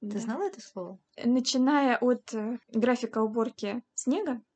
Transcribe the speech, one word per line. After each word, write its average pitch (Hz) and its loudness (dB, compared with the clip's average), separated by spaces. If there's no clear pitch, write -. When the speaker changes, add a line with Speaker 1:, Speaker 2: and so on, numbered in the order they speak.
Speaker 1:
Ты 214 -10
Speaker 2:
Да. 208 -4
Speaker 1:
знала 233 -4
это 392 -6
слово? 185 -12
Speaker 2:
Начиная 254 4
от, 240 0
э, 220 -4
графика 233 2
уборки 220 -2
снега, 277 -2